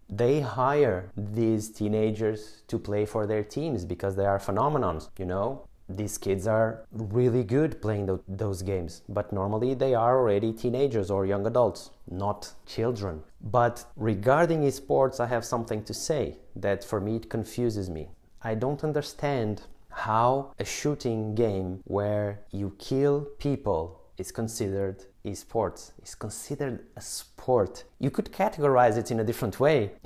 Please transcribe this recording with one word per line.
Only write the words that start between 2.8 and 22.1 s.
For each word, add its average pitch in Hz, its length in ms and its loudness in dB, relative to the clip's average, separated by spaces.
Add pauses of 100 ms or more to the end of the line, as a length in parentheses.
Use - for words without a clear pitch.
for 107 200 -2
their 107 180 0
teams 139 420 -4
because 95 300 -4
they 98 120 2
are 98 120 4
phenomenons, 107 760 0
you 92 80 -6
know? 101 420 -4 (220)
These 101 300 -6
kids 98 280 0
are 110 460 2
really 113 500 2
good 139 380 0
playing 104 240 -2
tho-, 95 200 -2
those 95 360 -4
games, 92 480 -4
but 104 240 -4
normally 107 400 0
they 131 200 2
are 117 240 6
already 113 360 4
teenagers 117 580 0
or 98 140 2
young 98 200 2
adults, 117 440 2 (200)
not 101 400 -4 (160)
children. 101 560 -2 (200)
But 120 420 2 (140)
regarding 135 640 4
esports, 135 580 2
I 120 60 0
have 117 180 0
something 113 400 -2
to 120 100 -10
say 120 440 -2 (180)
that 98 300 0
for 104 160 -2
me 110 160 0
it - 120 -10
confuses 107 600 -2
me. 78 180 -8 (340)
I 113 140 -4
don't 143 300 -2
understand 143 800 -2 (260)
how 123 720 2
a 101 40 -2
shooting 110 720 -2
game 98 480 0
where 101 560 0 (120)